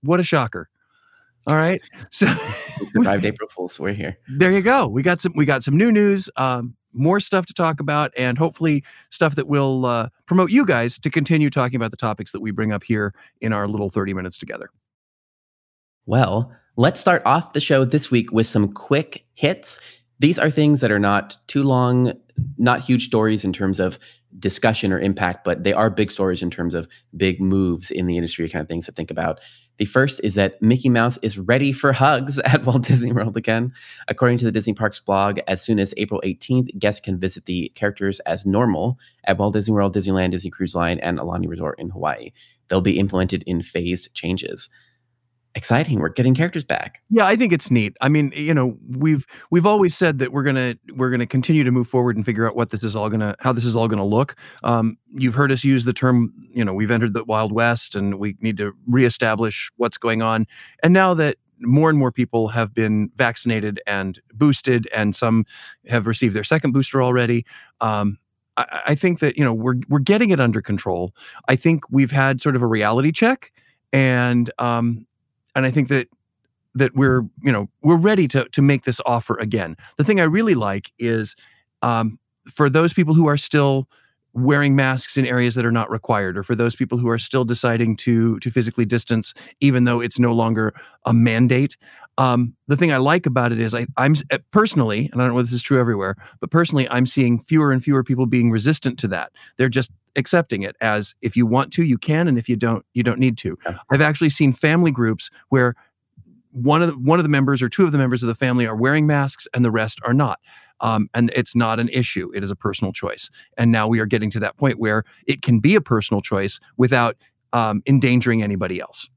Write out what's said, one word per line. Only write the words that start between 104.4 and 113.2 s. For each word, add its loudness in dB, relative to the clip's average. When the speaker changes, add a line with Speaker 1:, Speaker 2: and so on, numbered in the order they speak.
Speaker 1:
family 2
groups -2
where 2
one 2
of 2
the, -2
one 2
of 2
the 0
members 2
or 0
two 2
of 2
the 0
members 0
of -2
the 0
family 0
are -4
wearing 2
masks -2
and 2
the 2
rest -2
are 0
not. 0
Um, -2
and 2
it's -2
not 0
an -2
issue. -4
It -6
is -4
a -8
personal -4
choice. -10